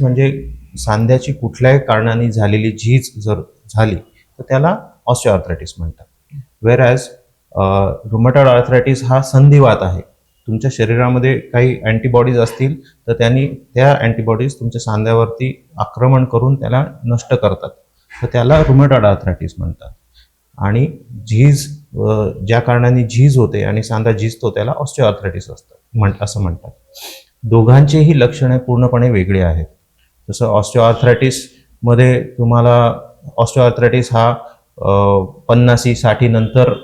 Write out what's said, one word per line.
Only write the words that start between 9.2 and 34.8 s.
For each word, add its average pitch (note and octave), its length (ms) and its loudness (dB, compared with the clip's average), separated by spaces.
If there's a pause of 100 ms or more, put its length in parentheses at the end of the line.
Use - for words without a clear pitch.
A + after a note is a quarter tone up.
संधिवात C3+ 600 6
आहे. F#2 200 -4 (460)
तुमच्या A2+ 260 -4
शरीरामध्ये B2 680 0
काही B2 420 -2
अँटीबॉडीज A#2+ 580 0
असतील C3 420 -2 (260)
तर A#2 60 -2
त्यांनी B2+ 340 0
त्या C3+ 460 0
अँटीबॉडीज A2+ 640 -2
तुमच्या A#2 260 -8
सांध्यावरती A2+ 960 -2
आक्रमण B2+ 480 0
करून B2+ 340 0
त्याला A#2+ 260 -2 (200)
नष्ट A#2 280 -4
करतात, G2+ 360 -2 (520)
तर A#2+ 120 -4
त्याला B2 260 2
rheumatoid C3+ 440 4
arthritis F#2+ 540 -2
म्हणतात. E2+ 320 -10 (680)
आणि A#2 400 -2 (140)
झीज, B2 680 0 (120)
अ, G#2+ 340 -2 (200)
ज्या A#2 120 2
कारणाने B2 440 2
झीज B2+ 340 2
होते G#2 260 0
आणि G#2 200 -2
सांधा A2+ 280 -2
झिजतो A2 380 -4
त्याला G#2+ 220 -4
osteoarthritis G2+ 840 -4
असतं - 220 -20 (180)
म्हण-, G#2 180 0 (100)
असं G2+ 200 -6
म्हणतात. E2+ 300 -6 (720)
दोघांचेही C#3+ 760 4
लक्षणे B2+ 380 0
पूर्णपणे B2 520 0
वेगळी G2 300 0
आहेत. E2 260 0 (640)
जसं G#2+ 300 -2
osteoarthritis-मध्ये A#2+ 1600 0
तुम्हाला A#2+ 720 2 (460)
osteoarthritis A#2+ 720 0
हा, A#2 180 2 (480)
अ, G2+ 460 0 (260)